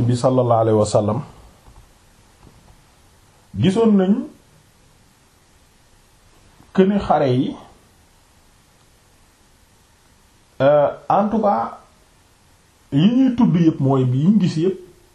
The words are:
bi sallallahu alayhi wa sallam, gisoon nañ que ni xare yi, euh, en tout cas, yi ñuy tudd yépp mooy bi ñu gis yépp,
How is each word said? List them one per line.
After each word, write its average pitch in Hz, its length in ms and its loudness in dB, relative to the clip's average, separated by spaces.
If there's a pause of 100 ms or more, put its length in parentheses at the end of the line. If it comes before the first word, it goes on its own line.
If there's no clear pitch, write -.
bi 120 160 0
sallallahu 123 440 0
alayhi 110 180 2
wa 107 80 2
sallam, 107 360 -2 (2250)
gisoon 202 380 2
nañ 190 180 2 (2500)
que 190 80 4
ni 202 160 2
xare 151 320 0
yi, 127 260 -2 (3000)
euh, 143 300 2 (180)
en 202 200 0
tout 220 120 -4
cas, - 380 -4 (1120)
yi 151 220 2
ñuy 254 220 0
tudd 175 200 2
yépp 160 240 0
mooy 135 240 0
bi 131 220 -2
ñu 208 140 2
gis 156 200 -2
yépp, 185 200 -4 (340)